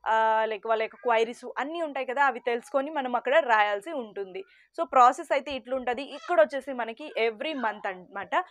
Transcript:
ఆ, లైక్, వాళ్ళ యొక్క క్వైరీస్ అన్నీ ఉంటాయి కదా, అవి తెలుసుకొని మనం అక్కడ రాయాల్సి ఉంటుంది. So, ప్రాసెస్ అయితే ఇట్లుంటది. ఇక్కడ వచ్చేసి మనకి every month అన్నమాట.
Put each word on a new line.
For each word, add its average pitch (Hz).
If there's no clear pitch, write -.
ఆ, 220
లైక్, 220
వాళ్ళ 226
యొక్క 220
క్వైరీస్ 233
అన్నీ 311
ఉంటాయి 269
కదా, 254
అవి 254
తెలుసుకొని 254
మనం 262
అక్కడ 247
రాయాల్సి 214
ఉంటుంది. 196
So, 330
ప్రాసెస్ 262
అయితే 277
ఇట్లుంటది. 247
ఇక్కడ 294
వచ్చేసి 285
మనకి 233
every 226
month 220
అన్నమాట. 196